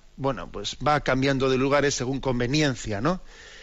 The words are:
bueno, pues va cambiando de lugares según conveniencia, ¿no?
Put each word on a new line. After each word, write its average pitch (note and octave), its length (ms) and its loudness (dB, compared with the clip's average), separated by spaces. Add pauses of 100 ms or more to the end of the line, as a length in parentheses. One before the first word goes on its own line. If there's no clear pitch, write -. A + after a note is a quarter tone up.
(160)
bueno, A#2+ 360 -4
pues - 340 -8
va D3 160 4
cambiando C3+ 480 2
de C3 80 2
lugares C#3 380 4
según C3 240 -4
conveniencia, B2+ 800 0
¿no? F3 200 0 (420)